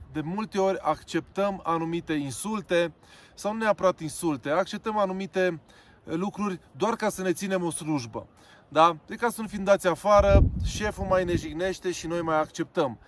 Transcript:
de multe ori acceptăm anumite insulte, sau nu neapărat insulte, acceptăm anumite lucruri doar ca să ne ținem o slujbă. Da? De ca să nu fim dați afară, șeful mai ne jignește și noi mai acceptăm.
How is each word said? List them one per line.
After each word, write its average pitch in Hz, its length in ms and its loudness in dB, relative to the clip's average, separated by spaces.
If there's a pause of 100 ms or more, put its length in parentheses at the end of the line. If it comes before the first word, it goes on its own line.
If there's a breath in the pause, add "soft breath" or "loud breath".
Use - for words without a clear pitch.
(120)
de 151 100 -6
multe 196 360 -6
ori 190 240 2
acceptăm 180 840 -2
anumite 165 500 -2
insulte, 170 800 -2 (400 loud breath)
sau 208 200 -6
nu 220 60 -6
neapărat 196 400 2
insulte, 147 500 -4
acceptăm 202 480 -2
anumite 185 640 0 (440 soft breath)
lucruri 185 560 -4 (120)
doar 208 240 -2
ca 214 140 -2
să 190 120 -6
ne 185 120 0
ținem 190 300 -4
o 165 80 -2
slujbă. 131 560 -6 (420 loud breath)
Da? 160 360 4
De 214 100 -12
ca 233 140 -2
să 220 120 -6
nu 214 60 -6
fim 202 160 -8
dați 190 240 4
afară, 196 560 6 (200)
șeful 202 420 -4
mai 185 180 2
ne 175 120 0
jignește 170 560 -4
și 165 160 -8
noi 170 140 -4
mai 160 180 0
acceptăm. 156 680 -2